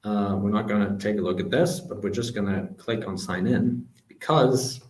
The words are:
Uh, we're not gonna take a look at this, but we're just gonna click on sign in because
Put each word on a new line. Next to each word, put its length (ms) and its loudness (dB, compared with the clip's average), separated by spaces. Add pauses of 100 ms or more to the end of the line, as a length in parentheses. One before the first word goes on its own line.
Uh, 340 0
we're 120 0
not 180 0
gonna 300 2
take 200 0
a 40 -2
look 180 -2
at 100 -2
this, 300 2
but 220 -10
we're 80 -2
just 240 -2
gonna 420 -2
click 320 -4
on 80 -6
sign 300 -2
in 400 2 (200)
because 840 2